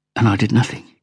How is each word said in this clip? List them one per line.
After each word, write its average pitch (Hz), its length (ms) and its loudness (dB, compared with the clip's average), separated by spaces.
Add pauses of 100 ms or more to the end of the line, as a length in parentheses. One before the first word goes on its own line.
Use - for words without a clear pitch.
(160)
And 113 120 2
I 101 80 2
did 104 160 0
nothing. - 340 -2 (160)